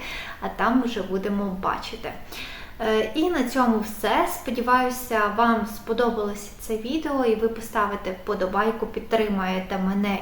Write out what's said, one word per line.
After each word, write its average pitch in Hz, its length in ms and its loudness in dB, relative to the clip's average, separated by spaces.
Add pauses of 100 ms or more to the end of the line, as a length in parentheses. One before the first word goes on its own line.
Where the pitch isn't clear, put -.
(420)
а 196 80 -4
там 233 340 2
вже 214 200 -2
будемо 196 580 -2
бачити. - 500 -4 (760)
Е, 220 280 2
і 330 140 4
на 277 140 2
цьому 240 360 4
все. 220 540 2
Сподіваюся, 247 880 2 (160)
вам 226 380 4
сподобалося 220 840 0
це 220 180 -4
відео 277 480 0
і 220 100 4
ви 220 120 2
поставите 202 640 -2
вподобайку, 202 760 0
підтримаєте 196 920 0
мене 196 440 2